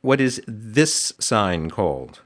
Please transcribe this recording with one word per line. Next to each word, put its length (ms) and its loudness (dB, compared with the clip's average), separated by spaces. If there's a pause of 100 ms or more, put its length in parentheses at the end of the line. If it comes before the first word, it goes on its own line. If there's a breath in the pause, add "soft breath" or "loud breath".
What 200 4
is 260 0
this 720 0
sign 520 0
called? 560 -4